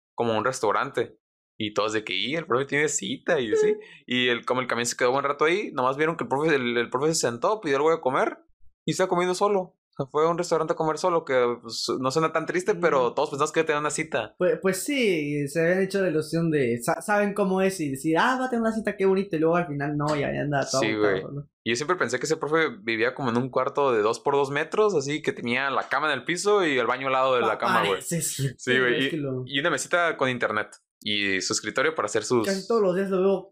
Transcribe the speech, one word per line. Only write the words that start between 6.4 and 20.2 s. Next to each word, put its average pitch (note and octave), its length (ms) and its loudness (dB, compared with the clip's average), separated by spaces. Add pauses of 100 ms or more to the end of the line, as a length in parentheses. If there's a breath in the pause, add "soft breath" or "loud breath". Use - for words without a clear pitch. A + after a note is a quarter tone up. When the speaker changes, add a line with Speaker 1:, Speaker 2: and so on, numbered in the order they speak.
Speaker 1:
el, A#2+ 220 0
el A#2 140 0
profe C#3 240 0
se - 140 -2
sentó, F#3+ 320 -2
pidió C#3+ 160 0
algo D3+ 160 2
de D#3+ 80 0
comer, E3 380 0 (460)
y D#3+ 80 0
está F#3 140 2
comiendo F3+ 280 0
solo. G3+ 260 2
O - 340 -12
sea, C#3 120 -6
fue D3+ 180 2
a E3 60 4
un E3+ 80 0
restaurante E3 340 0
a - 40 -2
comer D#3 200 0
solo, E3+ 300 2
que, C3+ 80 0 (260)
pues, A2+ 260 -8 (140)
no C3 100 0
suena D#3+ 220 0
tan - 140 -2
triste, F3+ 280 -2
pero D3 360 2
Speaker 2:
Mm. - 40 -6
Speaker 1:
todos D3 140 0
pensamos D3 240 -2
que D#3+ 80 2
iba D#3+ 40 0
a - 20 -6
tener D3+ 140 0
una D3+ 100 -2
cita. C#3+ 480 -4
Speaker 2:
Pues, E3+ 240 2
pues F#3+ 220 0
sí, D#3+ 640 0
se D#3 140 -2
habían F3+ 200 2
hecho G3 180 0
la F#3 80 2
ilusión D#3+ 420 0
de, A#2+ 320 2
sa-, E3 200 -2
saben G#3 320 0
cómo F#3+ 260 0
es F#3+ 180 0
y D3 120 -4
decir, D#3 280 -2
"Ah, B3 220 2
va C4 60 0
a - 20 -8
tener A#3 140 -2
una A3 100 0
cita, G#3+ 240 -4
qué F#3+ 80 0
bonito", F#3+ 320 2
y D#3 40 -2
luego D#3+ 160 4
al E3+ 100 0
final D3 320 -4
no, D3+ 180 0
y C#3+ 80 -2